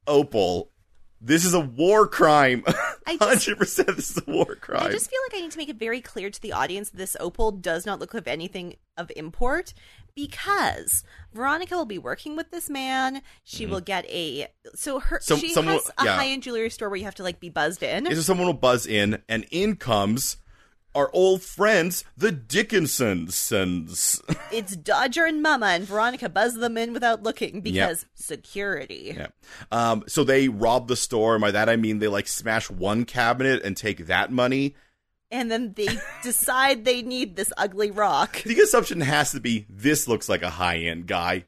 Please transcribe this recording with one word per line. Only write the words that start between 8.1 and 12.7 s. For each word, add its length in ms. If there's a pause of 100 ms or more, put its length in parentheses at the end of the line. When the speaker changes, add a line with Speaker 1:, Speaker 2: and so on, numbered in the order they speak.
Speaker 2:
of 120
anything 480 (220)
of 180
import 580 (440)
because 880 (280)
Veronica 440
will 100
be 100
working 400
with 140
this 180
man. 540 (220)